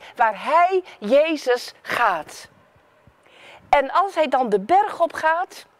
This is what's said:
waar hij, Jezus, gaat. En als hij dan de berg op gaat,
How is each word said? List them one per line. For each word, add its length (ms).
waar 280
hij, 400
Jezus, 840
gaat. 680
En 220
als 240
hij 120
dan 220
de 100
berg 400
op 140
gaat, 520